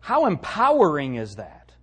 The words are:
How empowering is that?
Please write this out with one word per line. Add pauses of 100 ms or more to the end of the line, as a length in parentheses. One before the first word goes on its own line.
How
empowering
is
that? (120)